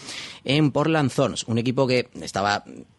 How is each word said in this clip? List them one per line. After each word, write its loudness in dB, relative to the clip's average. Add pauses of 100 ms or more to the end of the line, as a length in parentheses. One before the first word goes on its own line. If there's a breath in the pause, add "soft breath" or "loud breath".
(440 loud breath)
en 4
Portland 2
Thorns, 0
un -2
equipo 0
que 0 (120)
estaba -2 (340)